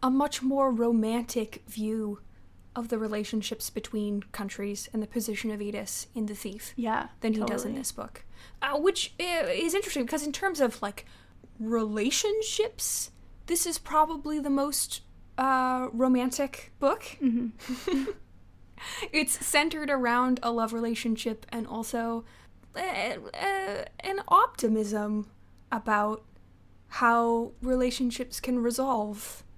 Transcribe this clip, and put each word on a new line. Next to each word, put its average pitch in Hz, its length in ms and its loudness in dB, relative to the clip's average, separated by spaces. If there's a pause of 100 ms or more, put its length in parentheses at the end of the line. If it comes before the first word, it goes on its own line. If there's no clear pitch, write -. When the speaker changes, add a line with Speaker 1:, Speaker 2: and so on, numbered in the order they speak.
Speaker 1:
a 254 80 2
much 277 320 2
more 269 300 4
romantic 233 960 2
view 214 520 -2 (540)
of 233 140 -6
the 226 120 0
relationships 214 680 -4
between 208 520 -2 (100)
countries 202 640 -6
and 220 100 -2
the 208 40 -6
position 220 440 -4
of 208 80 -6
Edis 208 460 -6 (100)
in 214 120 -2
The 208 80 -6
Thief 202 420 -10
Speaker 2:
Yeah, 233 300 0 (120)
Speaker 1:
than 220 140 0
he 220 60 0
does 214 100 0 (160)
in 220 60 -4
Speaker 2:
totally. - 80 -4
Speaker 1:
this - 120 -4
book. - 320 -12 (380)
Uh, 277 180 0
which 370 400 2
i-, 339 40 -2 (280)
is 302 220 0
interesting, 381 320 0
because 294 200 -2
in 294 60 -4
terms 339 300 0
of, 240 200 2
like, - 240 -6 (540)
relationships, 226 1500 0 (360)
this 339 180 0
is 339 120 -4
probably 302 600 2
the 285 120 -4
most, 277 500 0 (360)
uh, 254 540 2
romantic 254 880 2
book. 320 420 2
Speaker 2:
Mm-hmm. 254 840 0 (100)
Speaker 1:
<laughs> - 60 -16 (880)
It's 302 320 0
centered 302 460 2
around 254 540 4
a 233 80 0
love 226 200 0
relationship 226 800 -2
and 226 140 -4
also 226 600 -4 (500)
a, 262 420 -4 (160)
a, 392 540 -2 (140)
an 392 260 -2
optimism 214 1040 2 (400)
about 214 520 2 (680)
how 233 640 4 (100)
relationships 247 760 0
can 247 220 0
resolve. 233 840 0 (140)